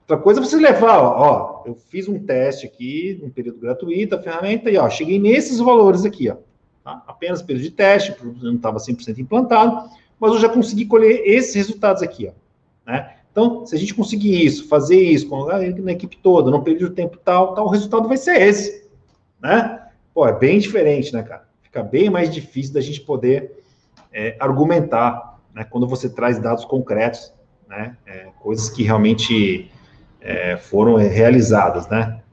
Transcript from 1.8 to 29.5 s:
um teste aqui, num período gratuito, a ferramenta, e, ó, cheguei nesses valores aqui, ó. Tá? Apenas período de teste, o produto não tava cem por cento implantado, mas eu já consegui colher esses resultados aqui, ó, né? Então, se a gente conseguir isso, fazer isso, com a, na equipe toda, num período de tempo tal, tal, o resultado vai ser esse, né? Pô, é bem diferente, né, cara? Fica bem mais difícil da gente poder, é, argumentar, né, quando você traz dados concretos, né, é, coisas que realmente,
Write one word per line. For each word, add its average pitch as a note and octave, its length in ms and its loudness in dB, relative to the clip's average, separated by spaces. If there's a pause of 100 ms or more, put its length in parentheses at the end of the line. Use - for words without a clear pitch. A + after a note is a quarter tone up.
um G2+ 120 -6
teste C3 460 -2
aqui, D#3 560 -10
num D3 80 -14
período A#2 300 -12
gratuito, E3+ 560 -6
a F3 60 -6
ferramenta, G3 480 -6
e, G3+ 80 2
ó, G#3 120 2
cheguei E3 280 -4
nesses A#3+ 420 2
valores G#3 460 6
aqui, D3+ 240 -2
ó. F#2 60 -6 (480)
Tá? C3 240 -16
Apenas F3 340 -8
período B2+ 220 -6
de D#3+ 80 -10
teste, G3 400 2
o - 40 -12
produto B2 280 -16
não A#2+ 140 -2
tava A2 200 -4
cem B2 160 -8
por - 100 -12
cento A#2 180 -10
implantado, A#3 680 2 (300)
mas A3 140 4
eu A3+ 60 2
já A3+ 100 6
consegui A3 360 0
colher A3 400 4
esses A3 300 2
resultados G3+ 480 -2
aqui, A2+ 240 -10
ó, F2+ 40 -14 (540)
né? C3 300 -8 (160)
Então, A#3 340 0
se - 80 -12
a D#3 60 -2
gente G3 160 -6
conseguir G3+ 480 0
isso, C3+ 240 0
fazer D3+ 320 4
isso, E3 300 2
com C#3 200 -8
a, F#3+ 80 -2
na F#3 360 -6
equipe F3+ 240 -12
toda, E3 340 4
num C#3+ 100 0
período E3 280 -2
de F3+ 60 -14
tempo E3+ 220 -8
tal, F#3 360 0
tal, G#3+ 120 -4
o - 40 -2
resultado G#3 380 -2
vai C4 100 -2
ser E4+ 240 0
esse, - 460 0 (540)
né? G#3+ 460 -2 (260)
Pô, D3+ 140 2
é A2+ 100 0
bem C#3+ 220 4
diferente, D3 540 -2
né, A2+ 100 -8
cara? - 240 -20 (140)
Fica - 200 -12
bem C3 280 0
mais E3+ 240 -2
difícil C#3 400 -10
da C#3+ 80 -2
gente D3 180 -8
poder, C3 640 -4 (480)
é, A2 280 -8
argumentar, C3+ 1000 0 (140)
né, A2 100 -12
quando B2 240 -4
você B2+ 220 -6
traz A#2+ 300 -2
dados A#2 260 -4
concretos, A#2 680 -4 (340)
né, A2 280 -14 (100)
é, F#2+ 220 -20 (120)
coisas A2 300 -6
que - 140 -4
realmente, G#2+ 880 0 (480)